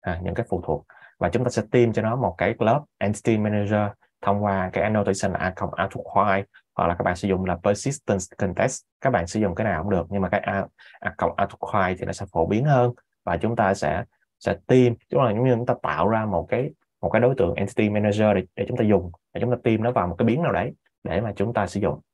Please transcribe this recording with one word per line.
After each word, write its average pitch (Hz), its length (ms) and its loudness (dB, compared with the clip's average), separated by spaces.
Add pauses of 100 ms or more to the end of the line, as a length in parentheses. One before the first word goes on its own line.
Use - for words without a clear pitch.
à, 87 220 -6
những 90 120 -4
cái - 140 -4
phụ 92 180 -2
thuộc. 76 200 -4 (320)
Và 123 100 0
chúng 117 160 0
ta 123 60 0
sẽ 113 200 -2
tìm 120 220 4
cho 107 100 -2
nó 110 140 -2
một 107 220 -2
cái 101 200 0
lớp 120 240 2 (160)
Entity 107 400 0
Manager 104 520 0 (320)
thông 101 220 0
qua 95 280 0
cái 85 120 0
annotation 101 480 0
a 90 240 -2
cộng - 180 -6
auto - 300 -4
query, 98 400 2 (300)
hoặc 87 120 0
là 85 80 2
các 87 80 -6
bạn 92 140 0
sử 101 120 -2
dụng 92 160 2
là 87 180 -2
persistence 101 640 0 (140)
context. 95 440 -2 (180)
Các 139 100 0
bạn 90 160 0
sử 110 140 -2
dụng 98 140 0
cái 110 100 -2
nào 87 180 -2
cũng 101 80 -4
được, 90 200 0
nhưng 98 120 -2
mà 92 60 -2
cái 101 120 2
a, 98 260 -4 (340)
a - 160 -8
cộng 90 200 0
auto 98 220 -4
query 92 400 0
thì 92 80 -6
nó 95 60 -6
sẽ 95 200 -8
phổ 82 140 0
biến 104 180 0
hơn. 127 280 4 (320)
Và 87 120 -2
chúng 113 200 -2
ta 101 180 2
sẽ, 82 300 -4 (360)
sẽ 98 160 -2 (100)
tìm, 127 280 6 (160)
tức 123 80 0
là 123 140 2
giống 113 120 0
như 127 100 4
chúng 117 120 -2
ta 127 160 0
tạo 78 260 0
ra 110 160 0
một 92 240 -2
cái, 131 220 -2 (300)
một 87 100 -2
cái 110 100 4
đối 127 180 4
tượng 87 160 2
Entity 104 360 -2
Manager 104 440 2
để, 95 100 0 (120)
để 101 120 -2
chúng 123 80 -4
ta 117 80 0
dùng, 92 280 2 (220)
để 101 60 -6
chúng 110 100 -2
ta 123 140 0
tìm 110 180 2
nó 117 100 0
vào 107 140 0
một 87 120 -4
cái - 80 2
biến 123 160 2
nào 139 100 0
đấy 98 200 -2 (300)
để 85 180 -2
mà 110 160 -4
chúng 110 180 -2
ta 104 120 0
sử 101 140 -4
dụng. 110 200 -2 (140)